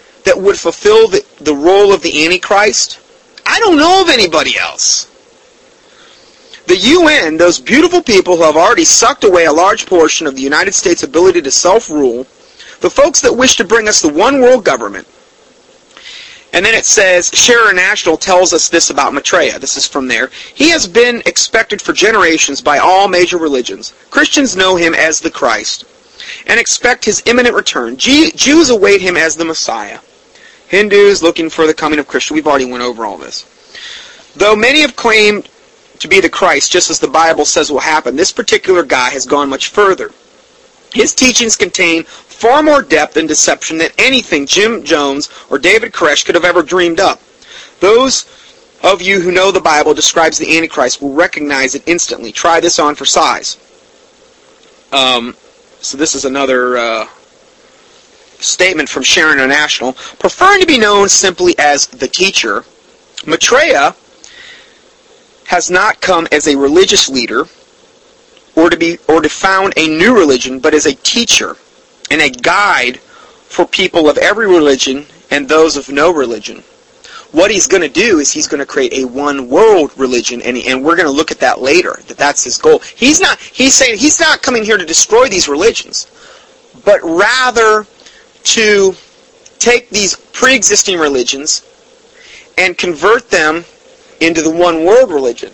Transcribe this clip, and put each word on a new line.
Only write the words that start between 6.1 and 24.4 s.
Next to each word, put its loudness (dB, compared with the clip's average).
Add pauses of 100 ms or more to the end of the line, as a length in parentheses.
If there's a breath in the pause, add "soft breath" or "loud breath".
The 4
U 4
N, 0
those 2
beautiful 2
people 2
who 2
have 4
already 4
sucked 2
away 4
a 2
large 2
portion 2
of -8
the -10
United -2
States' -2
ability 2
to -4
self-rule, 0 (520 loud breath)
the 0
folks 2
that 2
wish 2
to 0
bring 0
us 0
the 0
one 2
world 4
government, -4 (1400 loud breath)
and -2
then 0
it -2
says, 2
Sharer 2
National 0
tells 2
us 0
this 0
about -2
Maitreya. -2
This -6
is -4
from -6
there. -4 (240 loud breath)
"He 2
has -2
been 0
expected -2
for -6
generations 0
by 0
all 4
major 0
religions. -4 (180 soft breath)
Christians 0